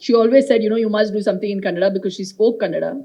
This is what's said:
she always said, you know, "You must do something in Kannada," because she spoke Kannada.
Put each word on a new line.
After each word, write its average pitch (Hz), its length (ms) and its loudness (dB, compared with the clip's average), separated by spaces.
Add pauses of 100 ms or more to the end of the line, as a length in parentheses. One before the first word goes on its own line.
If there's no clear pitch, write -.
she - 140 -4
always 233 320 6
said, 226 160 2
you 214 80 0
know, 220 60 0
"You 226 120 0
must 214 240 0
do 208 80 -2
something 202 300 -2
in 196 100 -6
Kannada," 185 320 -2
because 190 220 -6
she 196 100 -8
spoke 226 360 0
Kannada. 165 320 -4 (120)